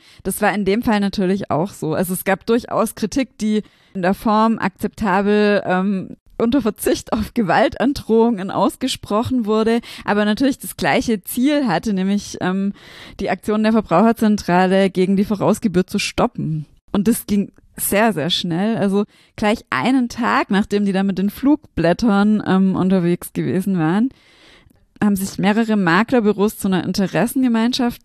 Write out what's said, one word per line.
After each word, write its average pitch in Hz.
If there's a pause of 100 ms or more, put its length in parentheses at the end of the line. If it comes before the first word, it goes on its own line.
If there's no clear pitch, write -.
(240)
das 190
war 190
in 202
dem 196
Fall 208
natürlich 196
auch 165
so. 156
Also 180
es 185
gab 190
durchaus 226
Kritik, -
die 214 (300)
in 196
der 180
Form 220
akzeptabel, 208
ähm, 185 (220)
unter 240
Verzicht -
auf 214
Gewaltandrohungen 226
ausgesprochen 233
wurde, 220 (240)
aber 208
natürlich 262
das -
gleiche 190
Ziel 285
hatte, 196
nämlich, 196
ähm, 196 (480)
die -
Aktion 214
der 220
Verbraucherzentrale 196
gegen 185
die 196
Vorausgebühr 185
zu -
stoppen. 156 (260)
Und 202
das -
ging 202 (240)
sehr, 214
sehr 156
schnell. 180
Also 202 (320)
gleich 208
einen 240
Tag, 233
nachdem 202
die 196
da 190
mit 190
den 196
Flugblättern, 208
ähm, 190
unterwegs 180
gewesen 170
waren, 185 (920)
haben 208
sich 196
mehrere 214
Maklerbüros 202
zu -
einer 190
Interessengemeinschaft 226